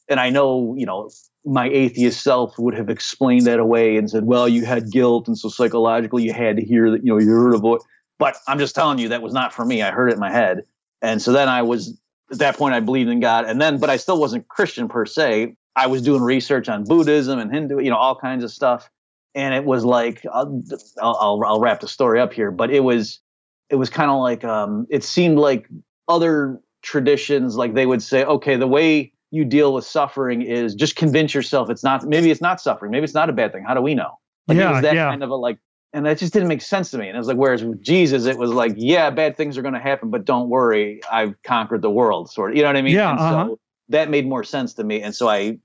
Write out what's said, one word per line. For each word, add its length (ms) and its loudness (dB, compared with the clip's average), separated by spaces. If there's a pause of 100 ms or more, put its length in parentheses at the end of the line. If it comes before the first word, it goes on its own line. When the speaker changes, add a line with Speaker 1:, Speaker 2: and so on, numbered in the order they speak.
Speaker 1:
and 100 0
I 120 0
know, 460 2
you 100 -4
know, 240 -8 (340)
my 240 0
atheist 540 2
self 360 0
would 160 0
have 160 -6
explained 560 2
that 140 4
away 360 4
and 140 0
said, 140 -2
"Well, 240 4
you 160 2
had 260 -4
guilt, 380 2
and 100 -2
so 100 -8
psychologically 760 0
you 80 -2
had 240 0
to 80 -2
hear 260 4
that, 140 0
you 80 4
know, 80 4
you 100 6
heard 240 6
a 40 2
voice." 240 2 (360)
But 180 0 (120)
I'm 100 -2
just 160 -2
telling 240 0
you, 120 -2
that 120 -4
was 100 -8
not 200 -2
for 120 -6
me. 180 0
I 100 -2
heard 180 2
it 40 2
in 60 -6
my 120 -4
head. 320 0 (360)
And 220 -2
so 80 0
then 180 4
I 140 0
was, 340 -4 (360)
at 60 -8
that 180 0
point, 180 0
I 60 0
believed 280 0
in 120 0
God. 240 2
And 160 -4
then, 180 2
but 120 0
I 60 2
still 220 -2
wasn't 300 -4
Christian 400 -4
per 180 -4
se. 480 -2 (220)
I 100 2
was 160 -2
doing 200 2
research 460 0
on 140 -4
Buddhism 560 2
and 160 -6
Hindu, 240 -4
you 120 0
know, 60 0
all 200 2
kinds 260 -6
of 80 -8
stuff. 400 -2 (460)
And 180 -2
it 100 -2
was 200 0
like, 480 0
I'll, 280 -4 (400)
I'll, 200 0
I'll, 260 0
I'll 140 2
wrap 180 2
the 80 -12
story 340 2
up 120 0
here, 180 -4
but 220 -2
it 80 4
was, 400 0 (500)
it 60 0
was 120 0
kinda 280 0
like, 260 -2
um, 480 -4
it 140 -2
seemed 340 2
like 300 2 (400)
other 520 0 (220)
traditions, 760 0
like, 180 -2
they 120 2
would 160 0
say, 220 0
"Okay, 320 0
the 100 0
way 460 2 (180)
you 140 -2
deal 280 4
with 120 -4
suffering 580 -2
is 320 -2
just 220 -2
convince 360 0
yourself 380 -2
it's 140 -8
not, 200 0
maybe 280 2
it's 80 -2
not 200 -2
suffering. 300 -4
Maybe 140 -2
it's 100 -8
not 160 0
a 20 -4
bad 200 -2
thing. 100 -14
How 120 -4
do 60 0
we 140 0
know?" 240 -4 (300)
Like, 80 4
it 40 4
Speaker 2:
Yeah, 120 2
Speaker 1:
was 100 0
that 120 2
Speaker 2:
yeah. 160 0
Speaker 1:
kind 120 -6
of 80 -6
a, 60 -4
like, 220 -4 (340)
and 140 -6
that 120 0
just 140 -4
didn't 160 2
make 140 -2
sense 280 -4
to 80 -8
me. 80 -6
And 80 -10
it 40 -6
was 100 -6
like, 80 0
whereas 260 2
with 200 -8
Jesus, 440 2
it 120 -2
was 120 0
like, 260 0
"Yeah, 340 2
bad 260 -2
things 200 -6
are 60 -8
gonna 180 -6
happen, 300 -4
but 140 -6
don't 240 0
worry, 520 0 (100)
I've 340 -4
conquered 380 -2
the 80 0
world," 400 0
sort 200 -4
of, 60 -2
you 60 4
know 80 4
what 60 0
I 60 0
mean? 120 2
Speaker 2:
Yeah, 160 2
Speaker 1:
And 100 -2
so 40 0
Speaker 2:
uh-huh. 300 0 (360)
Speaker 1:
that 200 0
made 160 0
more 160 -4
sense 320 -6
to 100 -6
me. 180 -4
And 120 -8
so 140 0
I, 360 0